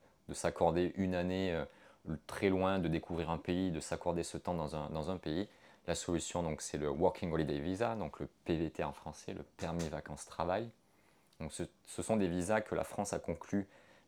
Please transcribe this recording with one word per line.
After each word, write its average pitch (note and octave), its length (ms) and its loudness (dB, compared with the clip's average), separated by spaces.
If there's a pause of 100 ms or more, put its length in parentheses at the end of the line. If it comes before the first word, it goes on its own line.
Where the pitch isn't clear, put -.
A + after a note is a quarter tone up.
(280)
de F2 60 -8
s'accorder E2+ 640 4
une F#2 180 2
année, F2+ 380 2
euh, - 640 -6 (100)
très - 220 4
loin, F#2+ 300 4
de E2+ 100 2
découvrir E2 420 0
un E2 80 0
pays, F2+ 340 2
de D#2 80 -2
s'accorder E2+ 420 0
ce - 160 -6
temps F2+ 160 -2
dans D#2 220 -2
un, D2 140 -4
dans D#2 200 -2
un F#2+ 60 -2
pays, E2 320 -2 (400)
la E2+ 80 0
solution, F2 480 0
donc, D#2 180 -2
c'est - 160 -4
le D2 100 0
Working E2 440 2
Holiday D2+ 260 2
Visa, F#2+ 380 -2
donc F2 240 -6
le C#2+ 80 -6 (160)
P E2+ 120 2
V D#2+ 140 0
T - 140 -2
en D2 80 -2
français, - 420 -10
le D#2+ 80 -8
permis E2 460 -4
vacances-travail. E2 800 -2 (720)
Donc, D#2 120 -6
ce, F2+ 120 -4 (220)
ce - 160 -6
sont A2 140 2
des G2 120 4
visas F2+ 320 2
que - 160 -2
la - 80 0
France - 280 -4
a - 60 -2
conclus, - 480 -2 (420)